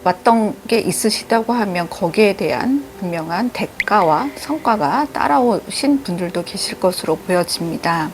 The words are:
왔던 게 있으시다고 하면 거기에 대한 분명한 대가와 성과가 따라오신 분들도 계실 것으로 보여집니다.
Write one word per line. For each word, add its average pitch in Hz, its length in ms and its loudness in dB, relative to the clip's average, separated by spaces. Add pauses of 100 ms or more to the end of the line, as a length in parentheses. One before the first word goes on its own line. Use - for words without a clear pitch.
왔던 226 520 4 (120)
게 226 100 2
있으시다고 220 720 0
하면 185 380 0
거기에 196 440 2
대한 226 520 0 (140)
분명한 170 500 -2
대가와 196 880 2
성과가 254 760 0
따라오신 269 920 0
분들도 175 400 -4
계실 - 360 -8
것으로 175 360 0
보여집니다. 170 1000 -2